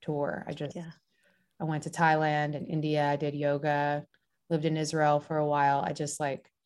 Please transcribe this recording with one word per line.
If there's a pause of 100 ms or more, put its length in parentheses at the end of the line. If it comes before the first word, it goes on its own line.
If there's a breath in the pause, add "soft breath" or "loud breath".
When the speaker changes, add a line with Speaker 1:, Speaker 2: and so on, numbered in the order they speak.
Speaker 1:
tour.
I
just,
Speaker 2:
Yeah. (680)
Speaker 1:
I
went
to
Thailand
and
India.
I
did
yoga, (420)
lived
in
Israel
for
a
while.
I
just,
like, (140)